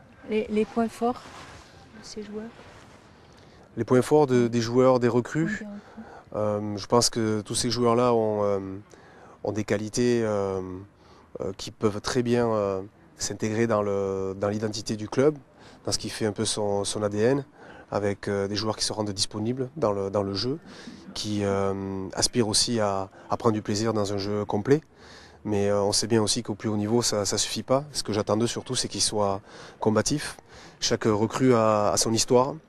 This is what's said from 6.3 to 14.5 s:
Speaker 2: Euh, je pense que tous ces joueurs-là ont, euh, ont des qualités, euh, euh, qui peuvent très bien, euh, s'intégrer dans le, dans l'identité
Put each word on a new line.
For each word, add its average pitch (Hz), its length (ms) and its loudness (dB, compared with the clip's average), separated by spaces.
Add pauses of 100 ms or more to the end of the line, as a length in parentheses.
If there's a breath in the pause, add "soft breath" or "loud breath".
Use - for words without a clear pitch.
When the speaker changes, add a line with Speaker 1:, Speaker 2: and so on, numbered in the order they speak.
Speaker 2:
Euh, 104 420 -2
je 98 100 -10
pense 120 220 4
que 110 320 0
tous 113 140 -8
ces 123 160 -2
joueurs-là 120 420 4
ont, 110 320 2
euh, 101 160 0 (840 loud breath)
ont 104 80 -2
des 104 120 -2
qualités, 117 580 0
euh, 98 380 -2 (800 loud breath)
euh, 98 180 -4
qui - 120 -10
peuvent 104 300 -2
très - 220 -2
bien, 120 260 2
euh, 101 320 0 (380)
s'intégrer 110 480 -2
dans 107 160 2
le, 98 560 -2
dans 104 100 0
l'identité 107 480 -4